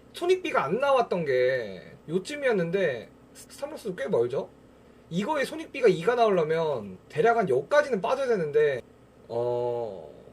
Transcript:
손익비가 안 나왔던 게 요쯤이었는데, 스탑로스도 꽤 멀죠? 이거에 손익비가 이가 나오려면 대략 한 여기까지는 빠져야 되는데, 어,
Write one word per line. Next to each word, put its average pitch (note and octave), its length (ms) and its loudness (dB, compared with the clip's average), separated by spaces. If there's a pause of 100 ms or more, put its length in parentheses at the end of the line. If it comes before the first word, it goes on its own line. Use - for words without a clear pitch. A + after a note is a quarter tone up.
(140)
손익비가 E4+ 500 0
안 F3 160 -2
나왔던 A#3 460 2
게 B2+ 560 0 (260)
요쯤이었는데, F#3 1040 -2 (240)
스탑로스도 C#4 600 -10
꽤 C4+ 120 -4
멀죠? B2+ 400 0 (640)
이거에 G#3 340 -2
손익비가 D4 440 0
이가 F3 260 2
나오려면 D#3+ 840 2 (140)
대략 A#3 260 4
한 G#3+ 140 2
여기까지는 C4+ 500 2
빠져야 C4 280 -2
되는데, D3+ 520 2 (480)
어, A#2 840 -4 (220)